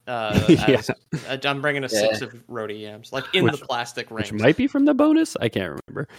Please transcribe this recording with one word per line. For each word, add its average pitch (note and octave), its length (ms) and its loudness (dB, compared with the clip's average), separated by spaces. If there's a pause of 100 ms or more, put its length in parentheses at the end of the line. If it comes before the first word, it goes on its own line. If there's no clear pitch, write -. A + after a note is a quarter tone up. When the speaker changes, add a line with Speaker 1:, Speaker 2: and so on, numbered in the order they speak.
Speaker 1:
uh, A2+ 380 0
Speaker 2:
<laughs> - 40 6
Yeah. A#2 220 6
Speaker 1:
as, B2 180 2
uh, - 560 -8
I'm C#3 160 -2
bringing C#3+ 220 -2
a B2+ 60 -6
six A2 320 2
Speaker 3:
Yeah. B2+ 60 -6
Speaker 1:
of A2+ 60 -20 (140)
roadie G#2+ 340 -8
yams, G#2+ 320 -14
like, C3 100 -4 (100)
in F3+ 120 4
Speaker 2:
Which, C3+ 140 0
Speaker 1:
the - 60 -20
plastic A#2+ 460 -6
Speaker 2:
which G#2+ 200 -8
Speaker 1:
rings. G#2 120 -4
Speaker 2:
might B2 140 6
be B3+ 100 2
from C#4 180 0
the D4 100 4
bonus. D#4 440 2
I - 100 0
can't D#2 380 -4
remember. - 200 -10 (120)